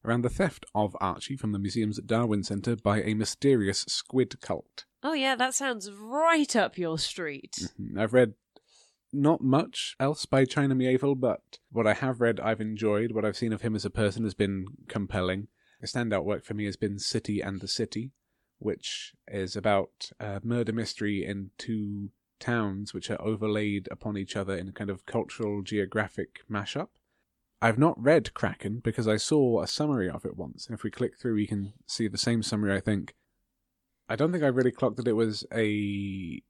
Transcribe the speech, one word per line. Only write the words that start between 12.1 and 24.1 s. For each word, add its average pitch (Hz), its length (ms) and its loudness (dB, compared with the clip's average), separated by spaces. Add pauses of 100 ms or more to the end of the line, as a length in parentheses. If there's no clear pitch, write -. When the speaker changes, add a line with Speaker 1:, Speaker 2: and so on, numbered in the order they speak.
Speaker 1:
read 117 200 4
I've 110 200 0
enjoyed. 107 520 0
What 107 120 0
I've 101 120 0
seen 113 160 0
of 101 100 -2
him 110 120 0
as 101 100 -2
a 98 60 -2
person 110 340 0
has 101 100 -2
been 98 320 0 (200)
compelling. 98 600 -2 (340)
A 110 40 -10
standout 107 380 0
work 98 200 -2
for - 80 -10
me 104 140 -4
has 95 100 -4
been 101 220 -2
City 104 420 -2
and 98 200 -6
the 95 80 -10
City, 117 440 -4 (460)
which - 560 -6 (120)
is 98 300 -6
about 101 540 0 (100)
a 101 240 -6
murder 117 280 0
mystery 104 520 -2
in 98 320 -6
two 104 540 -6 (280)
towns 104 540 -4
which - 180 -8
are 104 100 -4
overlaid 104 680 -2
upon 104 260 -6